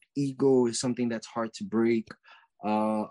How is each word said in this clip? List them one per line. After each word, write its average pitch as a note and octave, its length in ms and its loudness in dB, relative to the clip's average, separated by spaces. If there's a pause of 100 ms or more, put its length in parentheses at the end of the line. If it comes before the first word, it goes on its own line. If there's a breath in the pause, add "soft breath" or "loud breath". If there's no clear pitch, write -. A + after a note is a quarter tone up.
(160)
ego C3+ 520 2
is A#2 120 -4
something B2 280 -2
that's A2+ 200 -6
hard A2+ 280 -6
to - 80 -12
break. A2+ 440 2 (580 loud breath)
Uh, G#2+ 460 0